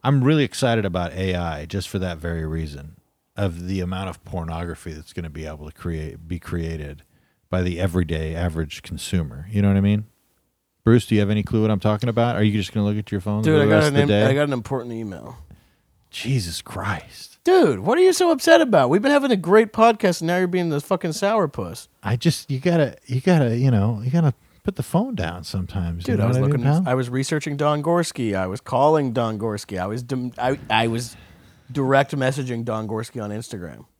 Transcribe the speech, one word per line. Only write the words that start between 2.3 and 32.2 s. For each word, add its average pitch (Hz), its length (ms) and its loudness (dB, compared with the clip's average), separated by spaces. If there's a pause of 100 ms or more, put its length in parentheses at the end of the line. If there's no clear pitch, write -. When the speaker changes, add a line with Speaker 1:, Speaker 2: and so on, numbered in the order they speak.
Speaker 1:
reason 78 500 -8 (380)
of 90 320 -4
the 95 140 -4
amount 92 300 -6
of - 140 -16
pornography 82 680 -8
that's 76 220 -16
gonna 82 160 -8
be 78 160 -12
able 76 200 -12
to 76 60 -16
create, 80 560 -8
be 87 100 -6
created 80 640 -8 (460)
by 92 140 0
the 87 180 -2
everyday 80 540 0
average 82 480 -4
consumer. 80 680 -6
You 104 120 2
know 101 60 4
what 98 100 4
I - 20 4
mean? 104 240 2 (800)
Bruce, 117 220 6
do 113 80 0
you 104 60 4
have 101 100 0
any 107 120 0
clue 110 200 0
what 110 80 2
I'm 101 100 0
talking 107 280 0
about? 117 280 0
Are 104 60 2
you 107 100 4
just 104 200 -2
gonna 104 140 0
look 104 100 0
at 104 160 -6
your 101 80 -2
phone 104 220 -2
Speaker 2:
Dude, 156 140 2
Speaker 1:
for 151 60 6
Speaker 2:
I - 20 4
Speaker 1:
the 143 60 4
Speaker 2:
got 156 60 4
Speaker 1:
rest 151 120 4
Speaker 2:
an - 0 -
Speaker 1:
of 139 80 0
the 143 60 6
Speaker 2:
im-, 143 60 2
Speaker 1:
day? - 160 4
Speaker 2:
I 135 100 4
got 147 100 2
an 143 80 -2
important 120 420 -6
email. 104 440 -12 (720)
Speaker 1:
Jesus 107 520 -4
Christ. - 840 -10
Speaker 2:
Dude, 311 360 4
what 208 180 0
are - 20 2
you 370 120 6
so 339 180 2
upset 330 300 6
about? 233 300 4
We've 185 120 4
been 277 100 4
having 277 180 2
a 214 60 4
great 202 360 4
podcast, 220 480 2
and 165 80 -4
now 180 100 2
you're 185 100 2
being 175 220 0
the 147 100 0
fucking 180 320 -2
sourpuss. 156 760 -2 (140)
Speaker 1:
I 107 140 0
just, - 340 0
you 131 80 -2
gotta, 160 380 2 (100)
you 127 140 -2
gotta, 139 360 4
you 131 140 4
know, 107 320 2
you 127 80 -2
gotta 156 240 2 (300)
put 202 120 -4
the - 60 -6
phone 233 320 -2
down 90 300 -6
sometimes. 87 600 -6
Speaker 2:
Dude, 240 100 -2
Speaker 1:
You - 40 0
know 107 60 2
Speaker 2:
I 120 40 2
was 123 100 2
Speaker 1:
what 135 60 2
I 143 120 2
mean, 120 80 -2
Speaker 2:
looking, 151 200 2
Speaker 1:
pal? 131 60 -2
Speaker 2:
I 127 40 2
was 127 160 -2
researching 143 460 -2
Don 147 260 0
Gorski. 156 520 0
I 95 120 0
was 95 140 -6
calling 139 520 2
Don 110 260 -2
Gorski. 104 400 -6
I 90 80 -2
was 113 160 -6
dem-, 123 360 -6
I, 131 200 -2 (100)
I 113 200 2
was 120 280 -6 (540)
direct 135 460 2
messaging 127 480 -2